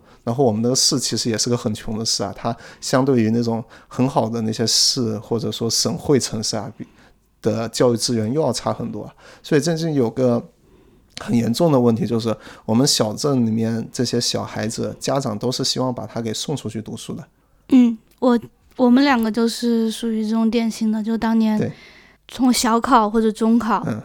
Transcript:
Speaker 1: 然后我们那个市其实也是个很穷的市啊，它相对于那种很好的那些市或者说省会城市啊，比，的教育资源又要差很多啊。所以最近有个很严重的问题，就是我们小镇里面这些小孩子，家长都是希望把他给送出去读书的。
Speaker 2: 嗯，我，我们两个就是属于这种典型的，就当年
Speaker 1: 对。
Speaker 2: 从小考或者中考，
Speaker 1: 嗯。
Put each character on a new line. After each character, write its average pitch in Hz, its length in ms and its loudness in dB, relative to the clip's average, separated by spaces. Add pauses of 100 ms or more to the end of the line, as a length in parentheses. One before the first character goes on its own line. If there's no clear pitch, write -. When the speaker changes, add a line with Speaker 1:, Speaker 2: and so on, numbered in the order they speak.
(240)
Speaker 1:
然 117 100 -2
后 139 80 0
我 123 80 6
们 107 100 0
那 117 80 0
个 127 60 2
市 147 240 2
其 120 180 -4
实 117 140 -2
也 107 80 0
是 - 100 -2
个 120 80 2
很 117 160 -2
穷 110 240 -8
的 113 80 -6
市 - 200 -2
啊， 98 120 -6
它 117 200 -4 (240)
相 131 240 2
对 131 180 4
于 110 80 2
那 117 140 2
种 113 180 -2 (240)
很 127 220 0
好 123 200 0
的 117 140 -4
那 110 80 -2
些 113 160 -2
市 110 540 0
或 117 180 -4
者 110 140 -4
说 113 180 -4
省 113 260 -2
会 147 220 2
城 110 240 -4
市 - 140 -4
啊， 101 200 -8
比， - 80 -14 (560)
的 113 280 -2
教 123 260 2
育 - 20 0
资 120 200 -2
源 107 160 -2
又 147 80 0
要 139 120 0
差 113 200 -4
很 113 180 -8
多 104 140 -10
啊。 - 100 -18 (260)
所 - 160 0
以 143 40 4
最 165 160 0
近 160 180 -2
有 120 160 2
个 120 340 0 (760)
很 107 160 -2
严 113 160 2
重 170 180 2
的 139 80 4
问 120 160 4
题， 110 120 -2
就 113 120 -2
是 110 160 -2 (300)
我 110 80 -2
们 120 140 4
小 113 260 0
镇 131 320 0
里 113 60 0
面 113 420 -2
这 127 120 -2
些 120 160 -2
小 110 240 -2
孩 107 220 -6
子， 110 320 -6
家 135 220 -2
长 120 160 -4
都 120 160 -4
是 143 120 -4
希 - 140 -4
望 127 160 -2
把 107 120 -10
他 117 140 -10
给 113 120 -4
送 139 240 -6
出 - 120 -8
去 110 120 -8
读 113 160 -12
书 - 180 -14
的。 110 100 -14 (440)
Speaker 2:
嗯， 240 280 6 (220)
我， 240 200 2 (380)
我 254 120 4
们 254 160 6
两 269 160 4
个 220 100 0
就 233 160 0
是 226 440 0
属 226 200 -6
于 220 140 -2
这 208 60 -2
种 226 200 2
典 226 200 0
型 220 200 -2
的， 220 120 -2
就 226 160 -2
当 226 200 0
年 220 200 2
Speaker 1:
对。 117 120 -2 (580)
Speaker 2:
从 254 240 2
小 233 280 2
考 226 300 4
或 226 100 2
者 220 100 4
中 226 280 2
考， 214 280 0
Speaker 1:
嗯。 110 180 -4